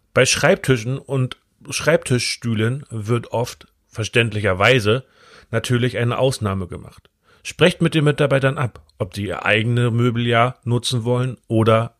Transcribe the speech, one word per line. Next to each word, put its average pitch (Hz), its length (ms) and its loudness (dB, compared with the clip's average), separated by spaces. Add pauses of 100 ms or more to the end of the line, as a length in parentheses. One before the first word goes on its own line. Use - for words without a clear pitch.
(140)
Bei 123 100 6
Schreibtischen 131 720 0
und 131 380 -4 (320)
Schreibtischstühlen 120 1200 -2
wird 113 420 -4
oft - 340 -6 (220)
verständlicherweise 107 1160 0 (460)
natürlich 117 480 -2
eine 120 200 -2
Ausnahme 98 500 -2
gemacht. - 420 -18 (360)
Sprecht - 360 2
mit 165 120 2
den 151 100 2
Mitarbeitern 139 520 2
ab, 131 260 -6 (140)
ob 98 160 -6
die 101 140 -6
ihre 87 180 -4
eigene 117 460 2
Möbeljahr 120 760 0
nutzen 117 400 -2
wollen 123 320 -2 (100)
oder 113 540 2